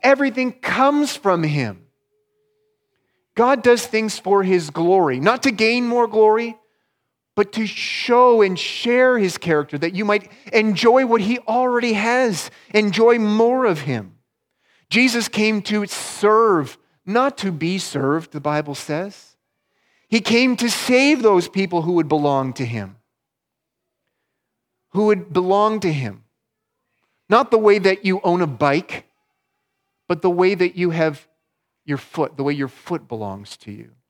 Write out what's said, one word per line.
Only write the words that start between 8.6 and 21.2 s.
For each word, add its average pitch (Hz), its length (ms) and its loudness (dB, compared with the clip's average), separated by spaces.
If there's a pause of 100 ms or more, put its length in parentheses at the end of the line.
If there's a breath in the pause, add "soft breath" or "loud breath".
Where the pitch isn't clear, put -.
his 190 200 -2
character, 151 400 -2
that 170 160 -4
you 196 100 -4
might 208 260 -2 (220 loud breath)
enjoy 220 540 2
what 226 140 2
he 220 200 -2
already 240 520 -2
has, 226 580 -2 (240 loud breath)
enjoy 214 440 4
more 226 460 2
of 170 180 0
him. 117 340 -8 (760)
Jesus 233 380 0
came 214 340 -2
to 208 240 -4
serve, 202 920 0 (280)
not 254 320 -2
to 196 140 -4
be 165 260 -4
served, 147 540 -4
the 151 80 -12
Bible 147 340 -4
says. 170 640 -10 (720)
He 220 120 2
came 240 360 2
to 240 120 -2
save 254 540 2